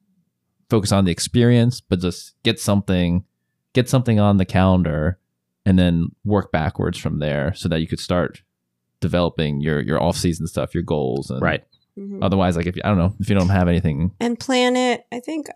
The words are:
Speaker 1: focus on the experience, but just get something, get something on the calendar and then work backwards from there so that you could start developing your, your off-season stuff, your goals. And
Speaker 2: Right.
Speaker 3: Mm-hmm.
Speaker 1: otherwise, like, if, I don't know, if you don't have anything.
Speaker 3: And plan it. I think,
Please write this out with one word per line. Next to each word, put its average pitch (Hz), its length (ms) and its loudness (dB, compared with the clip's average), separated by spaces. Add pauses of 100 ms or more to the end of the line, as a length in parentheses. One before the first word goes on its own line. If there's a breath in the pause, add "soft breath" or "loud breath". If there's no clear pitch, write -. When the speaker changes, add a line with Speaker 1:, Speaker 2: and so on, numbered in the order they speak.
(680)
Speaker 1:
focus 101 220 2
on 98 140 4
the 87 60 2
experience, 120 720 2
but 92 200 -2
just - 420 -6
get 110 160 0
something, 92 640 0 (500)
get 123 160 0
something 120 300 2
on 101 180 4
the 95 80 2
calendar 90 720 2 (480)
and 95 140 4
then 87 300 2 (140)
work 104 280 -2
backwards 82 480 -2
from 78 180 -4
there 73 380 -2
so - 140 -6
that 82 120 0
you 82 60 -4
could 80 120 -6
start - 440 -4 (560)
developing 80 600 -2
your, 76 220 -2
your 65 200 -2
off-season 82 440 -2
stuff, 76 300 -6
your 85 80 -2
goals. 69 480 -4
And 65 100 -6
Speaker 2:
Right. 82 220 -2 (340)
Speaker 3:
Mm-hmm. 202 240 -12
Speaker 1:
otherwise, 92 360 2
like, 85 100 -2
if, 87 160 -4
I - 60 -2
don't 104 100 2
know, 87 200 2
if 101 100 -4
you 101 60 2
don't 92 140 2
have 92 180 2
anything. 85 520 0
Speaker 3:
And 233 200 -2
plan 247 360 2
it. 254 360 0
I 240 80 -8
think, 302 360 -8